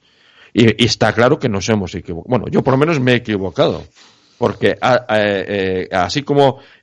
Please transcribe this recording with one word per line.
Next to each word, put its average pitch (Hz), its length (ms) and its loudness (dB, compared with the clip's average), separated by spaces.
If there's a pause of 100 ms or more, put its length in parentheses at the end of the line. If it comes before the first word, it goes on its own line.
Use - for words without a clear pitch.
(540)
Y, 117 140 6 (160)
y - 20 2
está 110 280 0
claro 127 260 2
que 127 100 -2
nos 98 200 -6
hemos 101 260 -2
equivocado. 82 340 -10
Bueno, 123 220 -2
yo - 120 0
por 123 100 2
lo 135 40 2
menos 151 220 0
me 127 140 2
he - 20 2
equivocado. 104 680 -2 (580)
Porque 104 400 0
a-, 123 260 0
a-, 107 140 0
eh, 95 720 -2
así 92 320 -2
como 143 340 2 (260)